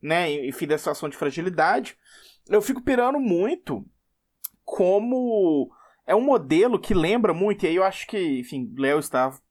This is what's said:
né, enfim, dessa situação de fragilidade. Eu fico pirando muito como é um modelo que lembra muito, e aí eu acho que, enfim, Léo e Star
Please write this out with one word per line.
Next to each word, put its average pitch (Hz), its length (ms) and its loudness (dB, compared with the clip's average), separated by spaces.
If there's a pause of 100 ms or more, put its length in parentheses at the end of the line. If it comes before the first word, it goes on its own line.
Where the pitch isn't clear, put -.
né, 160 300 -2 (160)
enfim, 139 200 -6
dessa 147 160 -2
situação 151 260 -6
de - 80 -12
fragilidade. 170 800 -2 (540)
Eu 202 120 4
fico 262 200 -4
pirando 262 360 2
muito 196 680 -2 (800)
como 208 1040 2 (360)
é - 80 2
um 220 80 4
modelo 214 580 2
que - 140 -2
lembra 185 400 2
muito, 196 280 0
e 175 60 0
aí 165 80 0
eu 190 80 4
acho 190 220 -4
que, 165 340 -4
enfim, 123 380 -8
Léo 139 200 2
e 151 40 -2
Star 135 360 -2 (120)